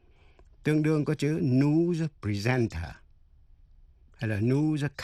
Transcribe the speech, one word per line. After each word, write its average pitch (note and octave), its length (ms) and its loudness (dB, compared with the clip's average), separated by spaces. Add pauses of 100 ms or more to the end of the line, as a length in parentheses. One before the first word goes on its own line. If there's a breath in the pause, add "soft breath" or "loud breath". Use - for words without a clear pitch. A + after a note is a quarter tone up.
(640 soft breath)
Tương D3+ 200 0
đương D3+ 220 0
có D3+ 100 0
chữ D3+ 260 -2
news D#3 680 2 (140)
presenter G#2 680 -2 (1300)
hay A2 120 -4
là G#2 100 -2
news C#3+ 480 0 (160)